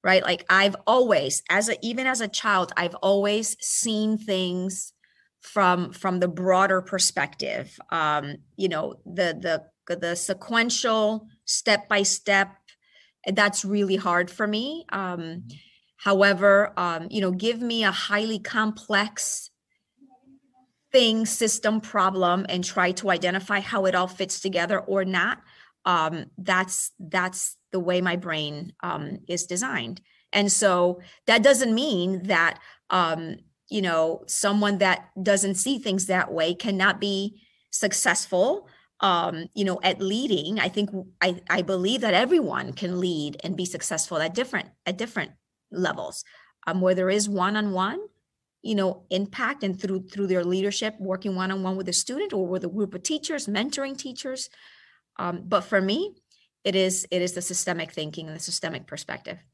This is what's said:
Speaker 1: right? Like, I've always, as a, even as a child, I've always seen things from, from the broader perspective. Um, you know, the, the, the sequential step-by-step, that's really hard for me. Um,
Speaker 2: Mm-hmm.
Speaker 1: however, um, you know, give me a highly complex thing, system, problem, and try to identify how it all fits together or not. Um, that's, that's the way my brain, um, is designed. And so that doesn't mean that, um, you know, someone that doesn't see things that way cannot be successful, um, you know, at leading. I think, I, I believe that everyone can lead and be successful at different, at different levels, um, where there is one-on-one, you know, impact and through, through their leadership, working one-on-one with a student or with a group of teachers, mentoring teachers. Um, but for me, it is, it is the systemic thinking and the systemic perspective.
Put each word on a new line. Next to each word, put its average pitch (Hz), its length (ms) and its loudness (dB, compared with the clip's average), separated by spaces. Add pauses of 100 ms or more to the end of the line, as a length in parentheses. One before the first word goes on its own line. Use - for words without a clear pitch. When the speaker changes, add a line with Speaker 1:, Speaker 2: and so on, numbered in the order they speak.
Speaker 1:
right? 190 200 4
Like, 175 260 -2
I've 196 260 6 (100)
always, 208 640 4
as 214 200 2
a, - 160 -2
even 240 220 -2
as 254 140 0
a 214 60 -4
child, 190 480 0
I've 175 200 -2
always 202 680 2
seen 214 560 0
things 185 760 -2 (480)
from, 180 520 2
from 180 260 -2
the 180 80 2
broader 185 540 4
perspective. 143 960 -4 (100)
Um, 151 480 0 (200)
you 190 120 0
know, 156 260 -4 (100)
the, 170 560 -2 (260)
the, 175 80 -2
the 175 200 -4
sequential 220 1120 0 (180)
step-by-step, 202 1040 2 (800)
that's 202 320 2
really 196 320 2
hard 180 340 2
for 214 180 -2
me. 269 440 -4
Um, 185 280 -4
Speaker 2:
Mm-hmm. - 880 -8
Speaker 1:
however, 196 680 6
um, 170 340 -2
you 202 120 -2
know, 185 100 2
give 226 300 -2
me 233 240 0
a 190 60 4
highly 208 480 -2
complex 214 1120 -2 (1400)
thing, 226 340 6
system, 220 540 0
problem, 185 680 2
and 180 140 -2
try 180 280 0
to 196 180 -2
identify 185 520 0
how 196 240 0
it 185 100 4
all 185 120 2
fits 185 340 -6
together 185 400 0
or 190 240 0
not. 190 360 0 (440)
Um, 165 400 2 (120)
that's, 185 640 0
that's 185 560 -4 (160)
the 190 80 -2
way 180 220 2
my 175 160 0
brain, 156 640 -6
um, 151 380 -6 (100)
is 175 160 -4
designed. 180 560 -6 (320)
And - 180 2
so 180 500 4 (240)
that 233 160 4
doesn't 247 320 6
mean 190 500 0
that, 170 360 2 (300)
um, 165 480 0 (320)
you 208 120 -2
know, 165 460 0
someone 202 520 2
that 185 300 2 (120)
doesn't 196 340 2
see 254 240 -2
things 190 280 -2
that 185 260 0
way 165 200 0
cannot 196 460 0
be 202 420 -4 (300)
successful, 196 960 0 (320)
um, 175 560 0
you 208 80 0
know, 185 200 0
at 185 180 0
leading. 202 580 -2
I 165 80 2
think, 202 220 -2 (320)
I, 180 280 0
I 180 120 0
believe 190 400 0
that 214 120 2
everyone 196 600 2
can 180 260 -4
lead 156 420 -4
and 170 140 -6
be 180 100 -4
successful 170 520 -6
at 165 180 -2
different, 247 340 -4 (160)
at 180 120 -4
different - 340 -6 (400)
levels, - 520 -4 (440)
um, 180 140 -2
where 185 120 4
there 185 160 2
is 208 180 2
one-on-one, 202 720 -2 (640)
you 220 140 -2
know, 190 340 0
impact 202 540 -4
and 190 180 -4
through, 190 260 -4
through 202 200 -4
their 180 160 2
leadership, 196 560 0
working 190 360 -4
one-on-one 190 400 -2
with 190 140 -6
a 175 40 -4
student 320 380 -2
or 185 160 -2
with 185 160 -2
a 175 60 -4
group 202 240 -2
of 180 80 -10
teachers, 302 460 -4
mentoring 269 500 -4
teachers. 262 540 -10 (640)
Um, 175 280 -6
but 180 160 2
for 190 200 2
me, 302 340 -2 (480)
it 196 120 0
is, 185 340 0
it 180 140 0
is 180 100 -2
the 180 80 -6
systemic 175 500 -4
thinking 156 360 -8
and 156 80 -12
the 165 40 -14
systemic 147 460 -6
perspective. - 540 -12 (140)